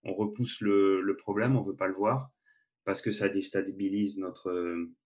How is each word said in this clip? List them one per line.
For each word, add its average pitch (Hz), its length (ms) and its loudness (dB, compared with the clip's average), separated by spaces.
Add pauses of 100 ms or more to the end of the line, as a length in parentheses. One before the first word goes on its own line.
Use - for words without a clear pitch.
on 98 100 -6
repousse 104 460 -2
le, 98 400 6
le 98 160 -2
problème, 113 400 2
on 107 60 2
veut 98 120 -6
pas 95 140 -2
le 95 60 -2
voir, 117 360 0 (540)
parce 98 160 -2
que 110 100 -2
ça 104 180 0
déstabilise 98 880 -2
notre 90 580 -4 (300)